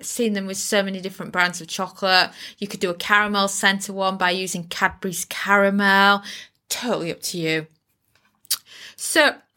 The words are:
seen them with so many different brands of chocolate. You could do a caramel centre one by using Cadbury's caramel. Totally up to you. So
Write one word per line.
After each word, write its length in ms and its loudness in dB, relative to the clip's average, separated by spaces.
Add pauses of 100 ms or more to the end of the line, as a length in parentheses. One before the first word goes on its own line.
seen 320 -2
them 160 -4
with 80 -8
so 260 0
many 180 -6
different 300 -10
brands 300 0
of 80 -14
chocolate. 640 0 (280)
You 80 -6
could 140 -12
do 100 -2
a 40 -4
caramel 520 2
centre 460 -2
one 240 -2
by 160 0
using 320 -4
Cadbury's 600 -4
caramel. 1000 4 (440)
Totally 440 -4
up 80 -12
to 180 -8
you. 300 -2 (1300)
So 400 2 (200)